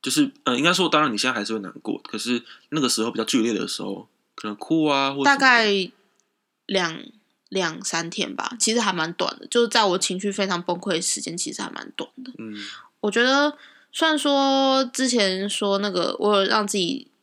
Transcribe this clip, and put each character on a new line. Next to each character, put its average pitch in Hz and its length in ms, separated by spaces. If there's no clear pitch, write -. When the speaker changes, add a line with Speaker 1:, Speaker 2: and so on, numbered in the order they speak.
Speaker 1:
就 135 80
是， 147 200
呃， 127 100
应 127 80
该 165 80
说， 180 160
当 160 140
然 147 100
你 107 60
现 127 140
在 - 20
还 113 100
是 110 120
会 110 60
难 92 200
过， - 260
可 110 120
是 120 260
那 156 100
个 131 120
时 - 120
候 117 80
比 - 60
较 110 80
剧 117 180
烈 113 120
的 - 120
时 - 140
候， 98 260
可 - 120
能 104 80
哭 160 300
啊， 139 300
或 208 100
者 - 0
什 - 0
么 - 0
的。 285 60
Speaker 2:
大 277 80
概 220 520
两， 170 360
两 170 340
三 165 280
天 - 260
吧， - 240
其 220 140
实 240 60
还 208 120
蛮 165 220
短 - 240
的， - 80
就 - 160
是 233 60
在 226 140
我 190 160
情 185 220
绪 202 100
非 196 160
常 202 160
崩 175 140
溃 180 160
的 165 80
时 - 220
间， 165 120
其 - 160
实 - 120
还 - 80
蛮 - 260
短 - 100
的。 127 140
Speaker 1:
嗯。 110 180
Speaker 2:
我 208 100
觉 226 120
得， 285 340
虽 320 140
然 311 120
说 269 760
之 262 160
前 196 400
说 202 300
那 202 120
个， 180 280
我 208 180
有 196 80
让 208 220
自 202 100
己 - 340